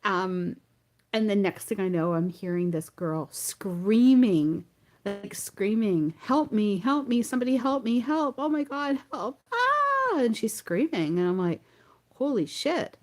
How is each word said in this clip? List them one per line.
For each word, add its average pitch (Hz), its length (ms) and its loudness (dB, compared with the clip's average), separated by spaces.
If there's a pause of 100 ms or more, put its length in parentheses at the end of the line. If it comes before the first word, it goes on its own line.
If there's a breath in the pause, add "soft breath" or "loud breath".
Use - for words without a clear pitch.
Um, 185 540 -2 (560)
and 220 160 2
the 202 60 2
next 190 300 0
thing 214 140 -6
I 190 80 0
know, 175 260 0
I'm 170 160 0
hearing 175 420 -2
this 156 180 -4
girl 156 420 -6
screaming, 190 1300 4 (400 soft breath)
like, 202 300 -8
screaming, 196 840 -2
Help 294 320 0
me, 208 260 0
help 269 300 -2
me, 240 140 0
somebody 247 360 0
help 269 260 0
me, 233 160 0
help. 285 380 -2
Oh 294 120 -2
my 294 140 0
God, 277 360 -4 (120)
help. - 300 -8 (120)
Ah! 523 680 2
And 233 160 2
she's 220 180 -4
screaming. 175 680 -2
And 180 80 2
I'm 180 100 0
like, 180 240 0 (540 soft breath)
Holy 254 300 0
shit. - 580 -4